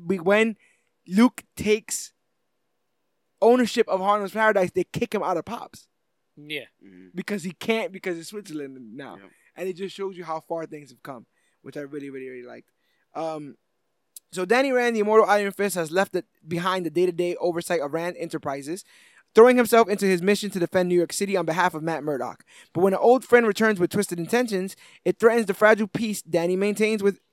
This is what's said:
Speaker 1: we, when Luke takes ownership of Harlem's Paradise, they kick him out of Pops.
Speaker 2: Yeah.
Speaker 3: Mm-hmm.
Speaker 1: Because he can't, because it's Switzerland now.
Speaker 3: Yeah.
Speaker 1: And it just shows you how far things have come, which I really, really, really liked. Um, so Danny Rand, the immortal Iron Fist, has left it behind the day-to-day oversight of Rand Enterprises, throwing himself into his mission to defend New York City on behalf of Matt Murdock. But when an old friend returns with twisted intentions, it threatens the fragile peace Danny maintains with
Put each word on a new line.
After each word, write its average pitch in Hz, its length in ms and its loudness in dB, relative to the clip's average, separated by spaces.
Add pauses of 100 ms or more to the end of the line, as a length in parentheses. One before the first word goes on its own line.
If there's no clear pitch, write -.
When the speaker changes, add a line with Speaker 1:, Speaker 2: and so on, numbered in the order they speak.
Speaker 1:
we, 185 140 0
when 208 360 2 (520)
Luke 220 340 4 (140)
takes - 560 -2 (1300)
ownership 233 480 4
of 190 120 0
Harlem's 202 320 0
Paradise, 202 380 2
they 185 140 -2
kick - 300 -6
him 196 80 -4
out 175 140 -2
of 156 80 -4
Pops. - 440 -16 (480)
Speaker 2:
Yeah. 147 280 -10 (200)
Speaker 3:
Mm-hmm. 92 300 -20
Speaker 1:
Because 196 280 -8
he 175 100 -8
can't, 220 400 -4
because 180 260 -8
it's 160 100 -16
Switzerland 151 500 -12 (180)
now. 127 200 -16
Speaker 3:
Yeah. 98 120 -20 (280)
Speaker 1:
And 180 120 -8
it 185 60 -6
just 180 200 -10
shows 196 220 -8
you 175 80 -14
how 160 160 -8
far 165 260 -8
things 147 240 -18
have 123 120 -20
come, 127 240 -16 (360)
which 135 140 -16
I 147 40 -10
really, 139 300 -12
really, 131 180 -14
really 123 180 -16
liked. 120 240 -20 (440)
Um, 151 420 -8 (760)
so 185 140 -4
Danny 262 260 2
Rand, 240 240 2
the 214 40 2
immortal 214 260 6
Iron 202 260 2
Fist, 202 240 -2
has 165 140 -4
left 190 260 0
it 170 80 -6 (220)
behind 180 400 -2
the 160 40 -6
day-to-day 175 460 0
oversight 170 460 -2
of 143 100 -6
Rand 170 260 -4
Enterprises, 147 640 -8 (520)
throwing 247 240 8
himself 233 320 4
into 202 160 -2
his 185 160 2
mission 202 280 0
to 196 80 -6
defend 180 300 0
New 175 60 0
York 170 180 2
City 196 240 -2
on 175 80 0
behalf 170 300 0
of 156 80 -10
Matt 160 200 -6
Murdock. 131 420 -6 (280)
But 156 80 -4
when 190 140 4
an - 80 0
old 254 240 6
friend 240 200 6
returns 214 320 0
with 170 120 0
twisted 190 280 -4
intentions, 196 560 -2 (300)
it 180 140 0
threatens 233 280 4
the 190 80 0
fragile 214 320 4
peace 214 360 -6
Danny 170 340 0
maintains 208 460 0
with 196 160 2 (140)